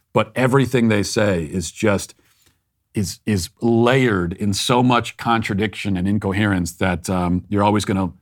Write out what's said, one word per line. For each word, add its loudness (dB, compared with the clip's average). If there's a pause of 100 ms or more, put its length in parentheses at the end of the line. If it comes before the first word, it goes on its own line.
(120)
but 0
everything 2
they 2
say 0
is -8
just, -2 (800)
is, -6
is -2 (100)
layered 2
in -2
so 0
much 0
contradiction -2
and -2
incoherence 0
that, -2
um, -2
you're 0
always 2
gonna, -2